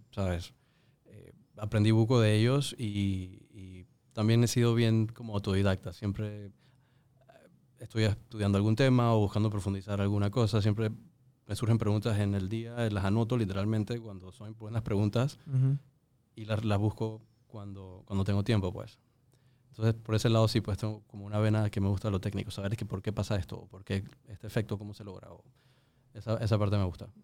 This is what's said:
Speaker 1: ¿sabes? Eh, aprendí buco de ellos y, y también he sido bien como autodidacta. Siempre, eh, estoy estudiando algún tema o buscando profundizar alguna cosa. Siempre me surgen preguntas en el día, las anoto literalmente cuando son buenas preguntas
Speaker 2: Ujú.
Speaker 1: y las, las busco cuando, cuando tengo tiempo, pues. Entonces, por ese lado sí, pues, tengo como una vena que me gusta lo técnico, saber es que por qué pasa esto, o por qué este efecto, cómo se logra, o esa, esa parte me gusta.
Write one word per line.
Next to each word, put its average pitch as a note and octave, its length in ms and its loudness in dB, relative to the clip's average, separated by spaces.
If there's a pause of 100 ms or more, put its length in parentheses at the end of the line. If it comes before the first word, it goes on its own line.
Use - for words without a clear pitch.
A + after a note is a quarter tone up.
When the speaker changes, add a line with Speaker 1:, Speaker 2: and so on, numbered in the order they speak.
(100)
Speaker 1:
¿sabes? F2+ 440 -4 (520)
Eh, F2 260 -20 (240)
aprendí G#2+ 360 4
buco A#2 280 6
de G#2+ 140 6
ellos B2+ 420 2
y, G2 760 -4
y F#2 360 -18 (260)
también A2+ 300 4
he A#2 60 4
sido A#2+ 260 2
bien A2+ 320 2
como A2+ 280 -10
autodidacta. G2 580 0
Siempre, G#2 540 -6
eh, G2 40 -18 (1300)
estoy A2+ 260 -2
estudiando G2+ 540 0
algún G#2+ 160 4
tema B2 400 4
o A2 60 4
buscando G#2 300 2
profundizar G2 500 -4
alguna G2+ 300 0
cosa. A2+ 300 0
Siempre G#2+ 300 0 (560)
me G#2 100 -6
surgen A2+ 220 2
preguntas G#2 400 0
en G2+ 160 0
el F#2+ 140 -2
día, A2+ 260 -8 (160)
las G2+ 140 -2
anoto A2 320 2
literalmente G#2+ 640 -2
cuando F#2+ 320 -16
son G#2+ 260 -16
buenas A2 240 -6
preguntas A2+ 640 0
Speaker 2:
Ujú. C3 320 2 (580)
Speaker 1:
y A2 100 -12
las, G#2+ 180 -2
las G#2 140 2
busco G#2+ 420 -2 (260)
cuando, G2 600 -16
cuando G2 180 -2
tengo G2+ 200 2
tiempo, G2 280 2
pues. - 260 -14 (720)
Entonces, A2 240 0
por A2+ 200 -4
ese A2 140 2
lado A2+ 200 6
sí, A2 120 2
pues, G2 180 -2
tengo G#2+ 280 -6
como G2+ 200 -14
una G#2 140 -2
vena G#2+ 280 2
que G2 120 -4
me G2 80 2
gusta G2+ 220 0
lo F#2+ 100 0
técnico, G2 300 -4
saber G2+ 220 -6
es A2 60 -2
que G#2 80 -8
por G2 160 -8
qué G#2+ 100 -4
pasa G#2 240 -2
esto, G2 220 -6
o - 80 -16
por F#2+ 180 -20
qué G2+ 200 -4 (240)
este A2 180 -16
efecto, G#2+ 320 -4
cómo G#2 160 -12
se G2+ 100 -16
logra, F#2 280 -16
o - 100 -20 (720)
esa, A2 220 -4
esa A2+ 220 2
parte G#2 200 2
me G2 60 2
gusta. - 240 -4 (160)